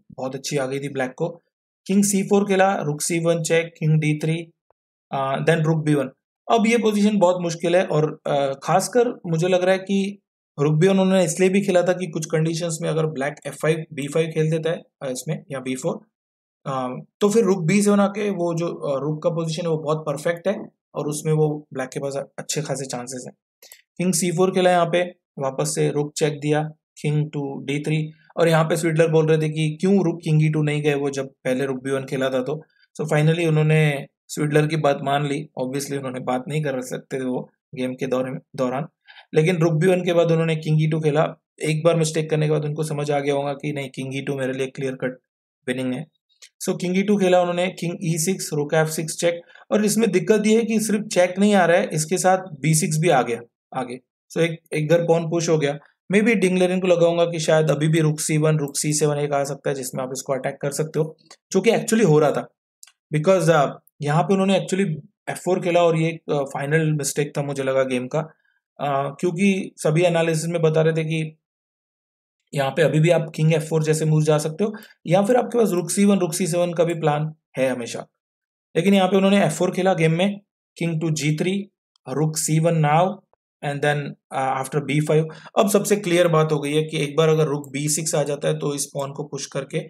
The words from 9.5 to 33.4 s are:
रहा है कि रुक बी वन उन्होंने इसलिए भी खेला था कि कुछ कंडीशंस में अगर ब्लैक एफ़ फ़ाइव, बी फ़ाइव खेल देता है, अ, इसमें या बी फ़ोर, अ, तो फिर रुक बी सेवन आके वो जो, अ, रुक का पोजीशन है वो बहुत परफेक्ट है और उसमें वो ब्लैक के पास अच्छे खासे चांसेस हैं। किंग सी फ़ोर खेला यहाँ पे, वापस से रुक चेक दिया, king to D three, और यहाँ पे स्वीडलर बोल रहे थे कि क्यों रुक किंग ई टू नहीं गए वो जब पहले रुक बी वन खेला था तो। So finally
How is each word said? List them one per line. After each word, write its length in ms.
रहा 80
है 80
कि 400
रुक 140
बी 140
वन 120
उन्होंने 260
इसलिए 240
भी 120
खेला 200
था 120
कि 140
कुछ 180
कंडीशंस 560
में 80
अगर 160
ब्लैक 300
एफ़ 80
फ़ाइव, 380
बी 140
फ़ाइव 200
खेल 240
देता 180
है, 120
अ, 60
इसमें 440
या 80
बी 160
फ़ोर, 200
अ, 380
तो 100
फिर 140
रुक 200
बी 180
सेवन 180
आके 300
वो 240
जो, 140
अ, 320
रुक 240
का 60
पोजीशन 320
है 80
वो 80
बहुत 200
परफेक्ट 500
है 180
और 120
उसमें 260
वो 400
ब्लैक 160
के 100
पास 160
अच्छे 460
खासे 240
चांसेस 420
हैं। 80
किंग 160
सी 180
फ़ोर 200
खेला 200
यहाँ 140
पे, 380
वापस 360
से 140
रुक 280
चेक 220
दिया, 300
king 160
to 440
D 140
three, 220
और 100
यहाँ 160
पे 120
स्वीडलर 320
बोल 200
रहे 100
थे 120
कि 320
क्यों 240
रुक 180
किंग 200
ई 60
टू 140
नहीं 180
गए 120
वो 160
जब 180
पहले 380
रुक 180
बी 80
वन 140
खेला 240
था 120
तो। 220
So 120
finally 340